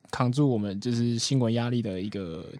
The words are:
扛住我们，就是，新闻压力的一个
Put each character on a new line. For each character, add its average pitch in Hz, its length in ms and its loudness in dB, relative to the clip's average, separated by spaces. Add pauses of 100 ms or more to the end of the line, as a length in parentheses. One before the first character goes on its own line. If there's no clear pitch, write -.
(100)
扛 123 200 0
住 139 200 4
我 117 80 2
们， 101 220 -4
就 123 100 -2
是， 117 280 2
新 135 200 2
闻 117 160 2
压 120 160 0
力 123 100 0
的 95 200 -2
一 104 100 -4
个 90 340 -6 (160)